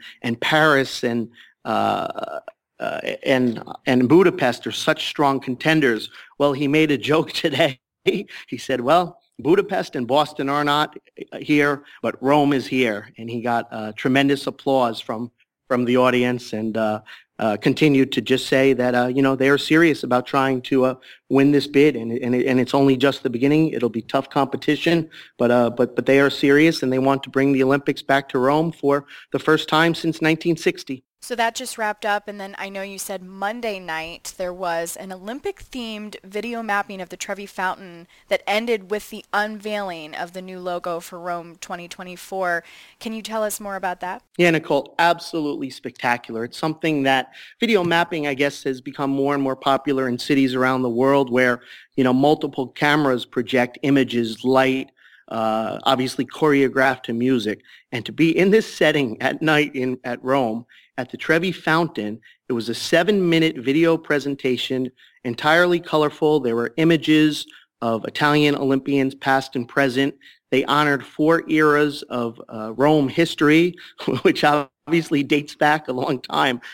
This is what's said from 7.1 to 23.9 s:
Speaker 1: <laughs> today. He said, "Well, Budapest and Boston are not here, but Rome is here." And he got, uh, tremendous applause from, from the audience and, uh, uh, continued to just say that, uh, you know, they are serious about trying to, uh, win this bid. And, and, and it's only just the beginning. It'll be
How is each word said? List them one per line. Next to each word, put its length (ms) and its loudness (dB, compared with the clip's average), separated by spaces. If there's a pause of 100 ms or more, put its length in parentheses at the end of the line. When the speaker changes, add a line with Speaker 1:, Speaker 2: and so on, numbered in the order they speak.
Speaker 1:
<laughs> 120 -6
today. 360 0 (260)
He 520 -4
said, 240 -4
"Well, 380 0 (200)
Budapest 560 0
and 120 -4
Boston 400 0
are 160 0
not 340 0 (420)
here, 440 0 (180)
but 220 -6
Rome 300 4
is 140 -2
here." 500 -2
And 120 -12
he 120 -6
got, 300 -2
uh, 260 -8
tremendous 500 0
applause 540 0
from, 280 -8 (380)
from 160 0
the 140 2
audience 560 2
and, 240 -4
uh, 240 -2 (380)
uh, 160 0
continued 560 2
to 80 -4
just 280 -2
say 260 4
that, 220 0
uh, 100 2
you 160 0
know, 140 2
they 120 2
are 120 4
serious 420 2
about 240 0
trying 340 0
to, 260 0
uh, 100 0 (340)
win 220 6
this 160 2
bid. 280 4
And, 180 -6
and, 200 -2
and 260 2
it's 140 -2
only 240 4
just 240 0
the 80 -2
beginning. 400 2
It'll 200 -2
be 120 -6